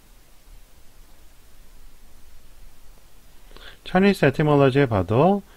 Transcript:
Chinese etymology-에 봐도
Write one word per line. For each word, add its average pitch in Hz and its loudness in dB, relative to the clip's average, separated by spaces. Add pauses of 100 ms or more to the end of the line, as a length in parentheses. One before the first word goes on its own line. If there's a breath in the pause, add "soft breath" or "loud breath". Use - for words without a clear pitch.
(3750 loud breath)
Chinese 190 2
etymology-에 143 4
봐도 117 2 (160 soft breath)